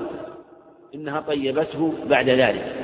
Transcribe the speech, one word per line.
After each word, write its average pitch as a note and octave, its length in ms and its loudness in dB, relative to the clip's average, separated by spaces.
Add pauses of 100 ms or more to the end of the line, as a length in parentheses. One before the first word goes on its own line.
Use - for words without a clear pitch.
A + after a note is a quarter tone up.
(960)
إنها D3+ 260 -6
طيبته D3+ 720 0 (120)
بعد C3 240 4
ذلك، B2 440 4 (120)